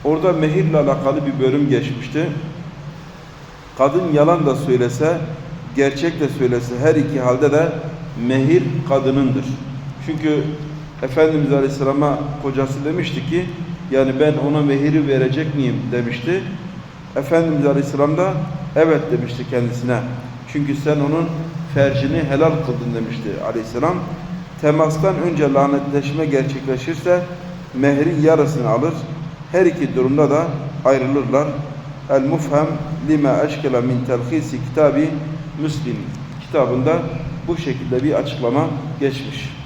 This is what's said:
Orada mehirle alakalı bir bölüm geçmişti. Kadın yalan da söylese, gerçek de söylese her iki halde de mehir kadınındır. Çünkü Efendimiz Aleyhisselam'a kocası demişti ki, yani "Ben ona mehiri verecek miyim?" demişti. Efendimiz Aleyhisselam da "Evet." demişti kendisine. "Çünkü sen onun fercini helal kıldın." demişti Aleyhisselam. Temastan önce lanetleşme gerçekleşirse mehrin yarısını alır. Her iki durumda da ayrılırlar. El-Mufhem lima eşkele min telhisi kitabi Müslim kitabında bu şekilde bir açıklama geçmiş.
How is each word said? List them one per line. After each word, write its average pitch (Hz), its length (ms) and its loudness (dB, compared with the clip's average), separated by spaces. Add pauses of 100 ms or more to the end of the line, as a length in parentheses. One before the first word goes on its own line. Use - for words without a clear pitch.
Orada 160 300 2
mehirle 156 440 2
alakalı 135 480 2
bir 131 200 0
bölüm 135 240 2
geçmişti. 135 600 -2 (1500)
Kadın 143 260 2 (100)
yalan 156 320 4
da 131 100 4
söylese, 127 640 2 (580)
gerçek 165 440 0
de 143 100 0
söylese 123 500 0
her 156 160 4
iki 143 240 0
halde 131 320 2
de 151 180 4 (580)
mehir 135 360 4 (260)
kadınındır. 135 560 2 (600)
Çünkü 151 380 0 (600)
Efendimiz 143 500 4
Aleyhisselam'a 139 680 2 (240)
kocası 135 420 -2
demişti 170 440 -2
ki, 170 160 0 (460)
yani 131 280 4
"Ben 151 140 4 (160)
ona 151 120 2
mehiri 143 460 2
verecek 135 480 0
miyim?" 127 200 0 (160)
demişti. 123 520 -2 (720)
Efendimiz 151 500 2
Aleyhisselam 143 520 2
da 185 160 2 (420)
"Evet." 156 260 4 (100)
demişti 120 380 -2
kendisine. 120 500 0 (540)
"Çünkü 143 220 0
sen 147 200 0
onun 151 300 2 (480)
fercini 139 560 2
helal 156 220 4
kıldın." 120 440 -2
demişti 110 340 -4 (200)
Aleyhisselam. 120 460 -2 (680)
Temastan 156 580 2
önce 151 340 2
lanetleşme 143 720 2
gerçekleşirse 139 1000 0 (500)
mehrin 143 480 2
yarısını 147 480 4
alır. 135 240 2 (580)
Her 180 140 4
iki 147 300 0
durumda 135 340 4
da 156 180 2 (380)
ayrılırlar. 135 640 2 (600)
El-Mufhem 143 580 2 (420)
lima 143 340 4
eşkele 143 380 0
min 123 240 0
telhisi 127 520 -2 (120)
kitabi 151 400 4 (520)
Müslim 127 340 -4 (460)
kitabında 131 580 2 (480)
bu 165 100 -2
şekilde 127 460 -2
bir 147 100 2
açıklama 127 520 0 (340)
geçmiş. - 500 -4 (160)